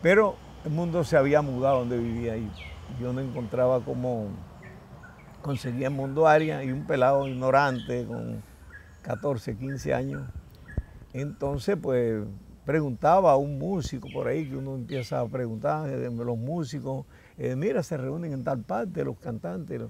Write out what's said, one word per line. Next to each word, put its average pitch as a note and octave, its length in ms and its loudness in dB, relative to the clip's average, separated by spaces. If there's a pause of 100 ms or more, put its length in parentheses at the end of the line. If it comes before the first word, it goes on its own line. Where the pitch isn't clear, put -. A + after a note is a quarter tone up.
Pero G3 340 6 (300)
el D#3+ 40 -4
Mundo E3+ 320 0
se D#3+ 140 4
había C#3+ 240 6
mudado C3+ 380 2
donde B2 180 0
vivía A#2 380 -2
ahí. A2 160 -4 (500)
Yo B2 140 -4
no C3 80 -4
encontraba B2+ 580 2
cómo B2 460 -2 (1120)
conseguía C3 480 -4
Mundo C#3 400 4
Arias D3+ 340 6
y C3 100 -2
un C#3+ 140 -4
pelado C#3 400 4
ignorante B2+ 800 2
con A2+ 380 -6 (580)
catorce, A#2+ 560 -4
quince C3+ 380 -4
años. C#3 280 -2 (920)
Entonces, C#3+ 680 -2
pues, A#2 420 2 (440)
preguntaba D3+ 680 4
a C3+ 40 8
un C#3+ 220 0
músico C#3+ 540 -4
por C3 160 -2
ahí, D3 180 -2
que C3+ 100 -8
uno C3+ 180 -6
empieza C3 460 -4
a A#2+ 60 0
preguntar, B2+ 600 -2
eh, C3+ 80 -4
de B2 140 -4
los A#2+ 260 -4
músicos, C3+ 720 -6 (320)
eh, B2+ 180 -2
"Mira, F3+ 260 0
se D3+ 140 -4
reúnen C#3+ 380 -4
en C3 100 -6
tal C3 160 -2
parte F3+ 440 -4
los C3 140 -6
cantantes." E3+ 720 -8